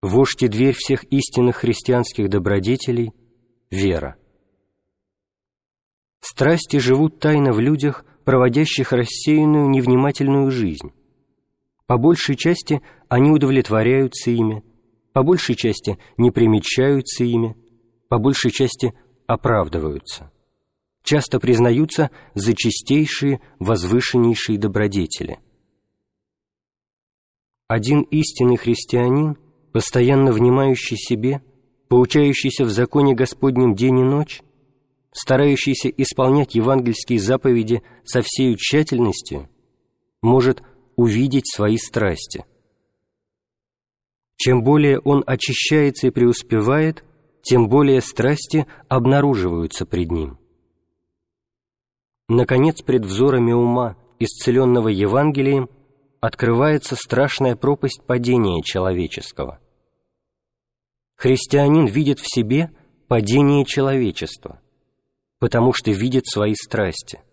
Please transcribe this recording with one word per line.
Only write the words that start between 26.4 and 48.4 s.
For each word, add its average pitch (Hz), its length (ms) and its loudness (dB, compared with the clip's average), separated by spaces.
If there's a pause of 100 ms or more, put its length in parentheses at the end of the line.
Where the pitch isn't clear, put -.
Один 113 340 0
истинный 127 560 0
христианин, 123 800 0 (340)
постоянно 127 640 2
внимающий 123 640 2
себе, 123 440 -4 (460)
поучающийся 135 760 2
в 117 40 0
законе 123 460 2
Господнем 123 600 0
день 127 240 2
и 131 40 2
ночь, 143 380 -2 (720)
старающийся 139 760 0
исполнять 135 680 0
евангельские 120 640 0
заповеди 117 600 0 (220)
со - 180 -2
всею 120 360 -2
тщательностью, 117 920 -2 (720)
может 127 400 2 (340)
увидеть 120 580 0
свои 107 240 0
страсти. - 680 -6 (1900)
Чем 123 280 0
более 143 360 4
он 139 260 0
очищается 135 840 0
и 123 40 2
преуспевает, 120 920 0 (380)
тем 120 280 2
более 135 320 4
страсти 147 640 -2 (200)